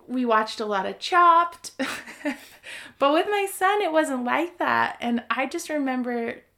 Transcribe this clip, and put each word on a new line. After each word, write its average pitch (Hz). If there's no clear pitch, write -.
we 247
watched 220
a 226
lot 196
of 196
Chopped. 339
<laughs> -
But 277
with 330
my 403
son, 403
it 330
wasn't 277
like 285
that. -
And 233
I 262
just 330
remember 254